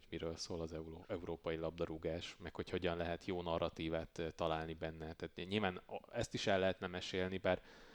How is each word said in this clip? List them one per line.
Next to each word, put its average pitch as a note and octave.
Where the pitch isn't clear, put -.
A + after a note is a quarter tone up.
miről E2
szól E2+
az E2
euró-, D#2+
európai E2+
labdarúgás, E2
meg E2+
hogy -
hogyan F2
lehet E2+
jó F2+
narratívát, E2
ö, D#2+
találni D#2+
benne. D#2+
Tehát -
nyilván F#2
a-, -
ezt A2+
is A#2+
el G2
lehetne F#2+
mesélni, F#2
bár F#2